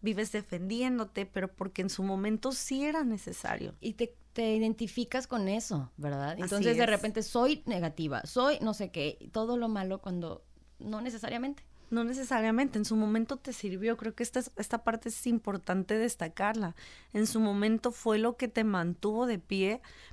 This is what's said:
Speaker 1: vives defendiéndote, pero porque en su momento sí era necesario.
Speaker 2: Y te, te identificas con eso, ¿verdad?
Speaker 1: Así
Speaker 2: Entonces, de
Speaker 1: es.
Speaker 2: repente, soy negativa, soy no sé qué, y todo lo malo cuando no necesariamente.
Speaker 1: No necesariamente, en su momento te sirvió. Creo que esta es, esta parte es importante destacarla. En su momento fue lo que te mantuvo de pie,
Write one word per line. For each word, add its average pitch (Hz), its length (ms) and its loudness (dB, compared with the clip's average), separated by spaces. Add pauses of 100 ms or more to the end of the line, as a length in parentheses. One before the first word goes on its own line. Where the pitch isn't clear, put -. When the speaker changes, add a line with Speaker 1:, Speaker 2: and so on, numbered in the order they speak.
Speaker 1:
vives 208 320 0
defendiéndote, 214 920 -2
pero 190 220 -4
porque 190 360 -6
en 196 60 0
su 190 140 -4
momento 208 480 0
sí 269 320 -2
era 302 200 0
necesario. - 760 -4
Speaker 2:
Y 220 140 -4
te, 233 220 -4 (180)
te 220 220 2
identificas 226 720 0
con 208 200 0
eso, 190 500 -2
¿verdad? 143 340 -2
Speaker 1:
Así 170 100 -6
Speaker 2:
Entonces, 202 360 2
de 240 60 8
Speaker 1:
es. 226 60 6
Speaker 2:
repente, 214 340 2
soy 269 420 2
negativa, 160 600 -2
soy 269 360 2
no 214 120 2
sé 208 180 -6
qué, 147 300 -4
y - 80 -16
todo 226 280 0
lo 233 120 0
malo 190 320 -2
cuando 175 420 -6 (360)
no 214 220 -6
necesariamente. 240 600 -6 (280)
Speaker 1:
No 233 120 2
necesariamente, 240 760 2
en 208 40 2
su 220 120 0
momento 220 420 2
te 254 160 -8
sirvió. 208 420 -2
Creo 220 200 -6
que 233 80 -2
esta 254 160 -2
es, - 160 -2
esta 220 280 -2
parte 226 260 0
es - 180 -4
importante 202 720 0
destacarla. 208 760 0 (380)
En 214 140 4
su 220 120 2
momento 220 520 4
fue 220 260 2
lo 233 200 2
que 247 100 -2
te 226 160 0
mantuvo 208 640 0
de 220 100 0
pie, 196 440 0 (320)